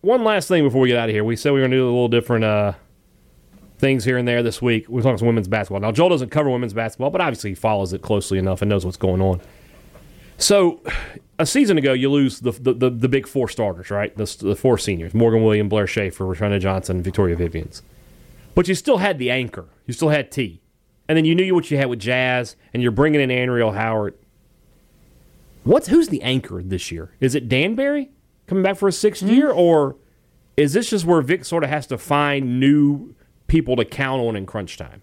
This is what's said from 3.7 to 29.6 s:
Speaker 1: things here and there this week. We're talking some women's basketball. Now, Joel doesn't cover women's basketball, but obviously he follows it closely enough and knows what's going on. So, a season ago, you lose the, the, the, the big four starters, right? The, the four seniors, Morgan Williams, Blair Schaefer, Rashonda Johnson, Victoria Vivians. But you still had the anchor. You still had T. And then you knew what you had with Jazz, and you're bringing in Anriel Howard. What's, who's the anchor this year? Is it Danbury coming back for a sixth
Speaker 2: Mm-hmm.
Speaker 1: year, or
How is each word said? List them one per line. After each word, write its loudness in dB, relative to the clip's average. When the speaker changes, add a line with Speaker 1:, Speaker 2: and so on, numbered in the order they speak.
Speaker 1:
things 0
here 0
and -2
there 0
this -4
week. 0
We're -4
talking 2
some 0
women's 2
basketball. -4
Now, -2
Joel 4
doesn't 0
cover 0
women's -4
basketball, -4
but -4
obviously -4
he -8
follows -2
it -8
closely -2
enough -2
and 0
knows 0
what's -8
going 0
on. 0
So, 2
a 0
season 2
ago, 2
you 0
lose 0
the, -4
the, -2
the, 0
the -2
big 0
four -2
starters, -6
right? -4
The, -6
the 0
four 4
seniors, -6
Morgan 4
Williams, 4
Blair 0
Schaefer, -4
Rashonda -2
Johnson, -2
Victoria 0
Vivians. -8
But 2
you 0
still 0
had 0
the -2
anchor. -6
You -8
still 0
had 0
T. -6
And 2
then 2
you 2
knew 2
what -2
you 0
had 0
with -4
Jazz, -2
and -2
you're 2
bringing 2
in 2
Anriel 0
Howard. -2
What's, 2
who's 4
the -4
anchor -2
this -6
year? -12
Is 0
it -4
Danbury -2
coming -2
back 0
for -2
a 0
sixth -2
Speaker 2:
Mm-hmm. 4
Speaker 1:
year, 6
or 4